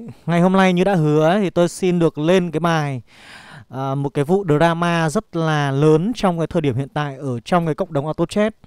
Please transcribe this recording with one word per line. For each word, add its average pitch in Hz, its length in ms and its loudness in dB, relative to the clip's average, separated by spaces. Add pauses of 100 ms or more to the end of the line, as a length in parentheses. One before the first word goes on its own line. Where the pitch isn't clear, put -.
(260)
ngày 170 140 0
hôm 185 120 4
nay 190 200 4
như 175 120 2
đã 196 100 2
hứa 156 460 4
thì 180 100 -2
tôi 175 180 2
xin 180 300 -2
được 160 200 0
lên 175 320 2
cái 151 100 -6
bài, 151 420 -2 (640)
à, 135 260 -6
một 139 140 -4
cái 143 160 -2
vụ 190 240 0
drama 165 600 2
rất - 280 -6
là 156 340 0
lớn 156 440 2
trong 180 240 -2
cái 156 80 -4
thời 165 160 -2
điểm 131 140 -2
hiện 139 120 -4
tại 143 280 -6
ở 131 240 -8
trong 170 260 -2
cái 147 80 -2
cộng 175 180 -6
đồng 143 140 -2
auto 165 200 -4
chat. 214 280 -2 (120)